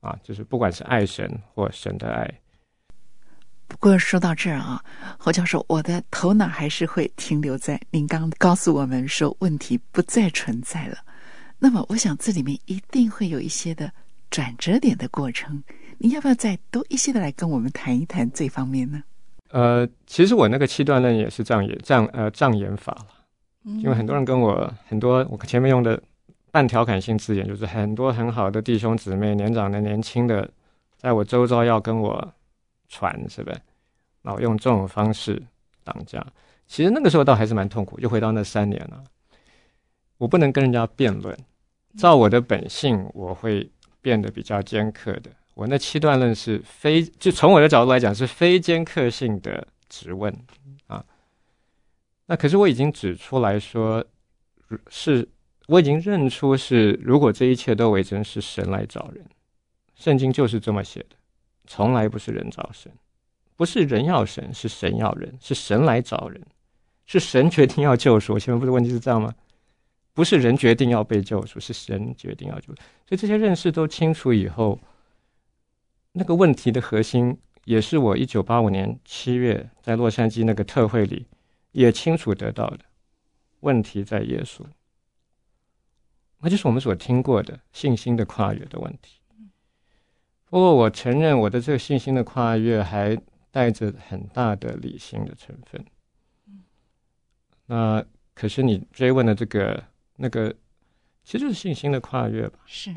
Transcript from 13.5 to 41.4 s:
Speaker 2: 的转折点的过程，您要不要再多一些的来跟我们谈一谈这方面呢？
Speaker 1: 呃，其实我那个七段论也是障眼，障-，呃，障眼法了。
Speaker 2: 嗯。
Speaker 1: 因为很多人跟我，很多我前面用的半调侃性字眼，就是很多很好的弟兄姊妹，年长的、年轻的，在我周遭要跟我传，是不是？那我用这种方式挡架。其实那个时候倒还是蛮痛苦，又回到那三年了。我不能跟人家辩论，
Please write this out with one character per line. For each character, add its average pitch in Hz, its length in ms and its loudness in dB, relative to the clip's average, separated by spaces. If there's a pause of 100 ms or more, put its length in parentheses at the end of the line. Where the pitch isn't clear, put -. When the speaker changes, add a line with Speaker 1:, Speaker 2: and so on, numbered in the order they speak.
Speaker 2:
的 156 160 -8 (400)
转 123 280 -4
折 185 200 0
点 269 200 2
的 127 100 -8
过 135 240 -6
程， 143 320 -8 (360)
您 233 120 4
要 302 80 -2
不 285 80 -4
要 254 80 4
再 202 240 -4 (100)
多 240 200 -4
一 269 80 -4
些 269 160 -2
的 226 80 0
来 147 100 -2
跟 170 180 -4
我 143 80 0
们 123 140 -2
谈 123 260 -2
一 147 80 -2
谈 120 280 -2
这 139 160 -2
方 131 180 -6
面 131 240 -2
呢？ 147 100 -8 (500)
Speaker 1:
呃， 120 360 2 (180)
其 175 220 4
实 233 80 6
我 131 140 6
那 120 80 0
个 135 100 2
七 - 160 -2
段 139 180 4
论 120 160 4
也 110 120 0
是 110 120 -8
障 104 240 0
眼， - 160 -8
障-， 120 300 4
呃， 110 200 -2
障 131 240 2
眼 98 200 -4
法 - 160 -10
了。 - 160 -12 (560)
Speaker 2:
嗯。 214 160 -10
Speaker 1:
因 220 60 -6
为 135 100 2
很 113 100 0
多 123 80 -2
人 139 120 0
跟 127 120 2
我， 113 340 2 (140)
很 107 140 -4
多 123 320 2
我 - 140 -10
前 123 160 0
面 131 100 4
用 127 100 6
的 113 200 0 (500)
半 143 160 4
调 117 160 2
侃 110 160 0
性 107 180 -2
字 107 200 -4
眼， 98 100 -2
就 101 80 -8
是 101 100 -8
很 104 300 -4
多 131 160 -2
很 117 180 -2
好 110 220 -2
的 110 100 -4
弟 113 160 0
兄 113 200 0
姊 95 180 -6
妹， 104 180 0
年 104 200 0
长 101 180 -2
的、 101 80 -4
年 104 220 -2
轻 120 260 -2
的， 110 240 -2 (460)
在 127 160 0
我 107 100 2
周 123 240 2
遭 117 160 2
要 117 160 4
跟 113 180 -4
我 110 360 -4 (560)
传， - 400 -6
是 - 120 -16
不 - 80 -12
是？ - 120 -12 (640)
那 107 100 -8
我 101 60 -8
用 113 180 0
这 127 120 0
种 98 180 2
方 104 240 0
式 - 300 -4 (420)
挡 - 220 -12
架。 - 200 -12 (420)
其 - 160 -2
实 185 80 6
那 294 100 2
个 233 80 8
时 151 80 4
候 143 60 6
倒 131 120 8
还 110 100 2
是 110 80 0
蛮 101 140 0
痛 101 160 -4
苦， - 160 -12
又 123 80 -2
回 110 120 0
到 110 120 0
那 107 120 0
三 104 260 -2
年 101 180 -4
了。 135 160 -18 (1120)
我 120 100 -2
不 185 100 4
能 147 140 6
跟 139 120 2
人 131 80 4
家 120 140 2
辩 113 360 0
论， 98 140 -10 (600)